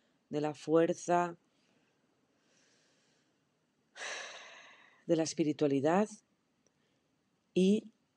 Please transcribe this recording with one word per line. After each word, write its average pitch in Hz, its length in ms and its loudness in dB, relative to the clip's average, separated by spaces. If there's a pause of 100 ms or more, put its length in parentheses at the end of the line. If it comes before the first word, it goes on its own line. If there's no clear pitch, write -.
(300)
de 147 100 -4
la 151 120 -2
fuerza, 170 840 0 (3750)
de 165 80 2
la 160 80 2
espiritualidad, 151 840 0 (1500)
y 190 300 2 (320)